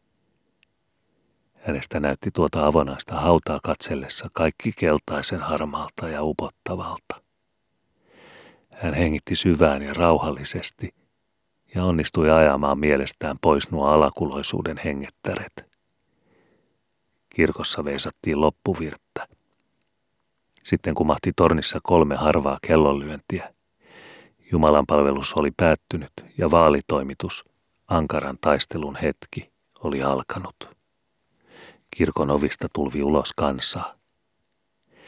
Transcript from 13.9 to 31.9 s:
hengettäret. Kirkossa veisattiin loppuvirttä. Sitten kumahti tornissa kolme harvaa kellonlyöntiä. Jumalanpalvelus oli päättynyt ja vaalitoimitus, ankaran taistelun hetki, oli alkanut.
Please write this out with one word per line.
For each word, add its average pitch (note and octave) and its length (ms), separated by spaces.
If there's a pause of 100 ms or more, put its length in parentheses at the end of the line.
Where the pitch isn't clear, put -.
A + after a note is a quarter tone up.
hengettäret. - 720 (1800)
Kirkossa D#2+ 560
veisattiin D2 560
loppuvirttä. - 840 (1400)
Sitten E2 320
kumahti D#2 400
tornissa D#2+ 480
kolme D#2 320
harvaa C#2+ 420 (100)
kellonlyöntiä. D2+ 840 (960)
Jumalanpalvelus D2 840
oli D2 240
päättynyt D#2+ 540 (260)
ja E2 140
vaalitoimitus, C#2+ 920 (420)
ankaran C#2+ 540
taistelun D2 540
hetki, - 560 (280)
oli C#2 240
alkanut. C#2 520 (1400)